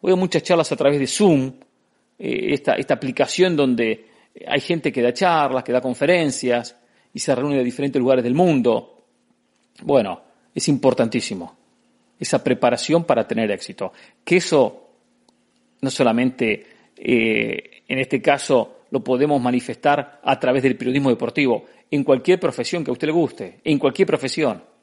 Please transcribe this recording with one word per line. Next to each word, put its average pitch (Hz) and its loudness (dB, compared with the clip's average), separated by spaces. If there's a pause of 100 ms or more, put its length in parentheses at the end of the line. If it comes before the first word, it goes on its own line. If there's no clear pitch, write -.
Hoy 180 0
hay 185 2
muchas 175 0
charlas 170 0
a 143 -4
través 143 2
de 135 -2
Zoom, 139 2 (680)
eh, - -4
esta, 143 0
esta - -2
aplicación 156 0
donde 120 0 (400)
hay 143 -2
gente 151 -4
que 123 -2
da 123 2
charlas, 147 0
que - -6
da 123 2
conferencias 127 -2 (360)
y - -14
se 139 -2
reúne 139 -2
de 131 2
diferentes 135 -4
lugares 127 2
del 120 -2
mundo. 143 0 (760)
Bueno, 110 0 (320)
es - -4
importantísimo 117 -2 (640)
esa - -2
preparación 127 0
para 113 0
tener 110 -2
éxito. 95 -8 (320)
Que 170 2
eso 143 2 (960)
no 135 -2
solamente, 120 0 (300)
eh, 113 -2
en 135 -4
este 135 -2
caso, 139 2
lo 110 -2
podemos 131 0
manifestar 127 -2
a 135 0
través 131 0
del 127 2
periodismo 131 0
deportivo, 120 0 (240)
en 143 0
cualquier 147 2
profesión 160 -4
que 123 -6
a - -2
usted - -4
le 151 -2
guste, 143 -4
en 147 0
cualquier 147 2
profesión. 135 -2 (200)